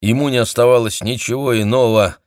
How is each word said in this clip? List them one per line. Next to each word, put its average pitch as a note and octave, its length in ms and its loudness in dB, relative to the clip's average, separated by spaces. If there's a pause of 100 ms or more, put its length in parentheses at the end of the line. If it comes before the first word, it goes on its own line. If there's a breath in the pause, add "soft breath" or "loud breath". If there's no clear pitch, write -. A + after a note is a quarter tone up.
Ему A#2+ 260 0
не B2+ 100 -2
оставалось A#2+ 640 0
ничего A#2+ 580 -4
иного A2 680 2